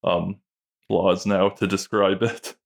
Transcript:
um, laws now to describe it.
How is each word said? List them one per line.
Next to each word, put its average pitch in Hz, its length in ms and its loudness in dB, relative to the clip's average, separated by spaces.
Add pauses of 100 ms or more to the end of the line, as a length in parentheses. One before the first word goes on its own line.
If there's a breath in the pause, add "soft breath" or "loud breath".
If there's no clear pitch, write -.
um, 90 340 -2 (500)
laws 92 380 2
now 98 220 2
to 101 180 -2
describe 95 560 0
it. - 320 -6 (120)